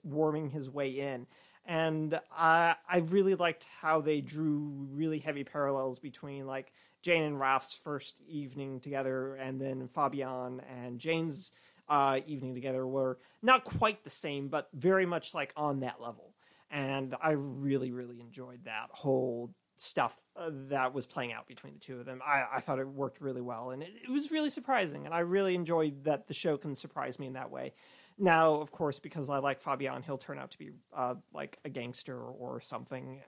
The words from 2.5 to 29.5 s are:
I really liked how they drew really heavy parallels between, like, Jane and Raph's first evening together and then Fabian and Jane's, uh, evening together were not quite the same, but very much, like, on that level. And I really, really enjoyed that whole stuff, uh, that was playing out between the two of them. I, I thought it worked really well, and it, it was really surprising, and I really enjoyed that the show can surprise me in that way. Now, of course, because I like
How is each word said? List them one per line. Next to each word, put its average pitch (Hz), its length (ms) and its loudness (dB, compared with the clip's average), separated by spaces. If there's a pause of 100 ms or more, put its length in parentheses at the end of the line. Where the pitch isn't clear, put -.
I 180 120 4
really 190 340 4
liked 165 320 2 (160)
how 160 180 4
they 147 220 2
drew 147 680 -2
really 156 280 0
heavy 143 260 -4
parallels 135 540 0
between, 139 480 -10
like, 135 260 -8 (300)
Jane 170 200 6
and 147 140 0
Raph's 135 380 2
first - 400 -6 (120)
evening 135 540 -6
together 135 540 -2
and 131 260 -6
then 131 280 -4
Fabian 131 720 -2
and 123 380 -10
Jane's, 160 520 -2 (360)
uh, 139 400 4
evening 131 280 -6
together 131 320 -2
were 131 320 0 (240)
not 247 220 8
quite 214 380 2
the - 60 -14
same, 143 400 -2
but 143 240 -2
very 185 320 4
much, 175 300 -2
like, 147 240 -4
on 143 220 2
that 123 200 -6
level. 117 340 -12 (360)
And 135 520 -2
I 160 100 4
really, 139 600 0
really 120 260 -10
enjoyed 123 460 -16
that 110 260 -8
whole 127 640 0 (220)
stuff, - 420 0 (180)
uh, 165 120 -6 (220)
that 131 240 2
was 131 100 -2
playing 120 300 -6
out 117 120 -12
between 139 280 -18
the 143 60 -20
two 127 200 -12
of 117 60 -12
them. 127 200 -10
I, 139 240 4
I 127 100 0
thought 131 180 -2
it 135 100 -2
worked 135 320 -4
really 127 220 -4
well, 123 300 -6
and 139 100 -8
it, 180 100 -12 (120)
it 247 60 -10
was 285 200 -2
really 311 180 2
surprising, 185 560 0
and 156 100 -4
I 170 40 4
really 185 360 4
enjoyed 156 500 2
that 151 240 0
the - 60 -6
show 156 220 0
can 139 200 -6
surprise 135 420 -6
me 139 80 -8
in 131 80 -8
that 131 160 -8
way. 135 240 -8 (460)
Now, 160 340 10
of 151 180 -2
course, 147 260 0
because 147 320 -8
I 139 80 2
like 135 220 0